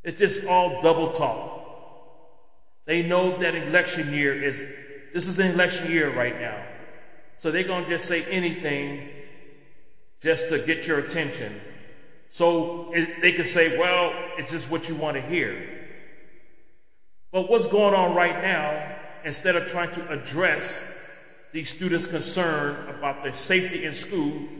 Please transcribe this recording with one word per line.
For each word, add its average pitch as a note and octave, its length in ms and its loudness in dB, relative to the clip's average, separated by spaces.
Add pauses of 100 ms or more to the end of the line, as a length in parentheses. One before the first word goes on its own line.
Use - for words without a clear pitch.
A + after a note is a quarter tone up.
It's E3+ 160 -6
just F#3+ 280 2
all F3+ 340 2
double D#3+ 300 4
talk. - 480 -2 (1300)
They E3+ 180 2
know F3+ 340 2
that E3+ 180 2
election D#3+ 580 2
year C#3+ 200 2
is, C#3 320 -2 (480)
this F3 140 0
is F3+ 120 0
an F#3 120 6
election F3 400 2
year D#3 240 4
right B2 240 0
now. A2 220 -6 (760)
So D#3 140 0
they're F3+ 120 2
gonna F3+ 240 -2
just E3+ 180 0
say E3+ 200 0
anything D3 840 -2 (1120)
just D#3+ 280 2
to D3+ 100 2
get D#3+ 280 0
your D3+ 120 2
attention. C3+ 600 -4 (720)
So E3+ 640 2
it, E3 280 0
they F3 100 8
can E3 140 0
say, E3 320 6
"Well, F3 360 4 (240)
it's D3 140 -6
just C#3+ 180 -4
what D#3+ 180 -2
you E3 80 -4
wanna D3 260 -2
hear." C3+ 460 -2 (1600)
But F#3 180 0
what's A3+ 160 8
going G3+ 280 6
on F3+ 200 6
right F3 280 4
now, D3+ 560 0 (280)
instead F3 300 2
of E3+ 120 2
trying E3+ 260 -2
to D#3+ 180 -6
address D3+ 840 0 (560)
these D#3+ 200 -2
students' F3 320 0
concern D3+ 840 0
about C#3 340 -4
their C3+ 80 -4
safety F#3 540 0
in D3+ 80 -4
school D3+ 400 -2 (260)